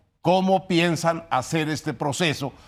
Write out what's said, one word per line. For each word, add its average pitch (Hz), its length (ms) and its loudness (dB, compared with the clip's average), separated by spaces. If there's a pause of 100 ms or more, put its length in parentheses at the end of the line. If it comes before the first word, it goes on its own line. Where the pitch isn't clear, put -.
(220)
cómo 190 460 2
piensan 165 640 0
hacer 151 400 -2
este 151 240 -4
proceso, 143 580 -2 (160)